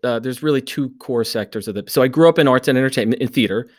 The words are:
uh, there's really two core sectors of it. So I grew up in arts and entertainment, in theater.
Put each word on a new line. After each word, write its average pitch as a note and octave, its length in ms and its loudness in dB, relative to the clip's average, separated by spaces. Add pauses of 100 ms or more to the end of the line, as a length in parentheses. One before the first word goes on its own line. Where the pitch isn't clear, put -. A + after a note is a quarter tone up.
uh, A#2+ 160 -2
there's B2+ 240 -6
really D3 180 0
two C#3+ 280 -6 (100)
core A#2+ 240 -2
sectors G#2+ 460 -6
of G2+ 80 -8
it. G2+ 120 -8
So C3+ 120 2
I C3 80 4
grew D#3 180 4
up D#3+ 120 4
in C#3+ 80 4
arts B2+ 200 2
and C3 100 2
entertainment, B2+ 440 0
in B2+ 80 -2
theater. A2 500 -2